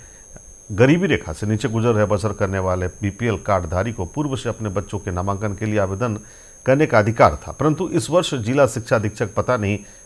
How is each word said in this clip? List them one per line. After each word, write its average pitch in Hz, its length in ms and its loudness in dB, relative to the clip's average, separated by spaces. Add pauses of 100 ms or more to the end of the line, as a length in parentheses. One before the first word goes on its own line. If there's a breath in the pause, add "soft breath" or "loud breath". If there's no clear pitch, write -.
(720 loud breath)
गरीबी 143 360 6
रेखा 104 260 -2
से 104 140 -6
नीचे 110 200 0
गुजर 113 220 0
रहे 107 160 4
बसर 104 280 0
करने 98 260 -2
वाले 92 280 0
बीपीएल 104 480 -4
कार्डधारी 92 560 -2
को 95 140 -6
पूर्व 143 300 -4
से 117 140 -6
अपने 107 200 -4
बच्चों 95 300 -6
के 95 120 -8
नामांकन 98 360 -4
के 101 180 -6
लिए 107 140 0
आवेदन 98 400 -2 (460 loud breath)
करने 139 200 4
का 135 140 4
अधिकार 110 480 4
था, 80 40 -10
परंतु 156 420 0
इस 147 160 0
वर्ष 165 240 0
जिला 131 320 2
शिक्षा 117 300 -2
अधीक्षक 107 380 -2
पता 123 240 0
नहीं 104 200 0 (280 loud breath)